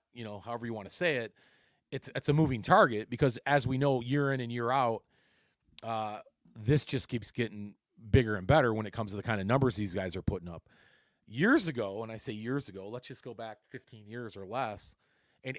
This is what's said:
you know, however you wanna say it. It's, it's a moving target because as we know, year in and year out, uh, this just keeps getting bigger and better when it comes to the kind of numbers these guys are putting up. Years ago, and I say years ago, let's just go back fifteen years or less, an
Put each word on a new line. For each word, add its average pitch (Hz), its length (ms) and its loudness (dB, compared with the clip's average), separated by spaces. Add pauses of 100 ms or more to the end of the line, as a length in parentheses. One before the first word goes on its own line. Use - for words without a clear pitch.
(140)
you 120 100 -12
know, 104 160 -8
however 117 280 -6
you 117 80 -4
wanna 101 160 -10
say 165 260 0
it. 113 160 -4 (560)
It's, - 260 -8
it's - 140 0
a 147 40 4
moving 143 280 4
target 127 480 6
because 123 360 2
as 139 200 4
we 131 120 0
know, 135 240 2
year 139 320 2
in 131 80 0
and 117 100 -4
year 120 200 -2
out, 123 320 2 (800)
uh, 110 360 -6 (360)
this 113 300 2
just - 220 -4
keeps 113 240 -6
getting 104 440 -6 (360)
bigger 113 240 6
and 92 100 -6
better 131 280 6
when 107 120 -2
it 101 80 -8
comes 107 180 -4
to 104 60 -6
the 98 60 -6
kind 113 160 0
of 95 80 -2
numbers 127 280 4
these 101 180 -4
guys 92 220 -4
are 92 80 -6
putting 87 260 -4
up. 82 200 -14 (580)
Years 190 400 4
ago, 110 360 -2
and 110 80 -10
I 113 60 -10
say 110 160 -8
years 117 340 -4
ago, 95 220 -12
let's 120 180 -12
just - 160 -16
go 123 100 -14
back 110 260 -12 (100)
fifteen 110 380 -18
years 113 280 -10
or 98 100 -12
less, 110 500 -6 (480)
an 131 160 -6